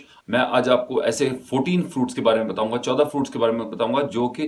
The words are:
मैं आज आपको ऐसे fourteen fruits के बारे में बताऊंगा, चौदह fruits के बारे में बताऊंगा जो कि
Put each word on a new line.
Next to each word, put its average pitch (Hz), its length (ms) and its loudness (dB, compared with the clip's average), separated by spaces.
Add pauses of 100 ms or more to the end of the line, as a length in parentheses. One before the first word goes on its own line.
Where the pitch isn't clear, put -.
(300)
मैं 117 80 2
आज 123 300 2
आपको 123 340 2
ऐसे 120 280 0
fourteen 156 520 -2
fruits 123 320 -2
के - 60 -4
बारे 110 180 4
में 110 100 -2
बताऊंगा, 113 280 -2
चौदह 131 280 2
fruits 143 260 -2
के - 80 -6
बारे 113 140 2
में 113 180 -4
बताऊंगा 117 320 0
जो 123 260 0
कि 151 180 -6